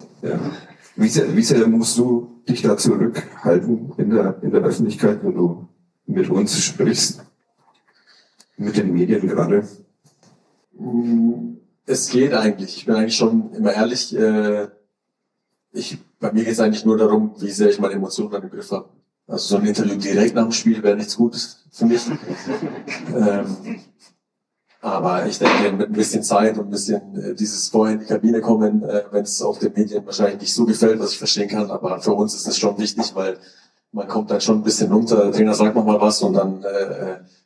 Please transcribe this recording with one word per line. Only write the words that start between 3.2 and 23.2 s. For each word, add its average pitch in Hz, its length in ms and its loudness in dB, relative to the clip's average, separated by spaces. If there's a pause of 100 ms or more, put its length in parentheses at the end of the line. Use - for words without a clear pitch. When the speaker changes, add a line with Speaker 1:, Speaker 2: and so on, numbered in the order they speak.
Speaker 1:
in - 120 0
der, 107 320 0
in - 100 -2
der - 100 4
Öffentlichkeit, - 600 0
wenn 95 120 -2
du 87 320 -2 (380)
mit - 240 -2
uns 190 300 0
sprichst? - 640 -2 (1300)
Mit 104 200 -2
den 95 160 0
Medien 95 340 2
gerade? 190 400 0 (1040)
Speaker 2:
Mm, 117 840 0 (300)
es - 240 -2
geht 135 240 2
eigentlich. 98 440 -2
Ich - 80 -14
bin 113 100 2
eigentlich 113 200 0
schon 113 380 0
immer 107 200 0
ehrlich. 113 420 -2
Äh, 107 520 0 (1040)
ich, - 260 -10 (220)
bei 107 120 -4
mir 107 120 2
geht's 113 160 -2
eigentlich 107 260 2
nur 110 120 4
darum, 107 420 4
wie - 100 -6
sehr 196 200 4
ich - 100 2
meine 196 140 0
Emotionen - 380 -4
dann 98 120 -6
im 92 60 -14
Griff - 220 -12
habe. 95 180 -8 (380)
Also 117 280 -4
so - 60 2
ein 104 40 0
Interview 104 300 0
direkt 104 400 2
nach 117 80 4
dem 113 80 0
Spiel 110 320 2
wäre 104 140 4
nichts 107 200 -6
Gutes - 540 -2
für - 140 -2
mich. - 200 4
<laughs> 240 60 -6 (1040)
Ähm, 101 640 -2 (1040)